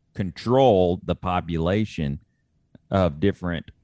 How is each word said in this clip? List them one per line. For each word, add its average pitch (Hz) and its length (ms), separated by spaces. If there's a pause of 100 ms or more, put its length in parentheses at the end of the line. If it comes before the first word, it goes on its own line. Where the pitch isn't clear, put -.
(160)
control 98 880
the 87 100
population 85 1040 (720)
of 85 300
different 87 500 (140)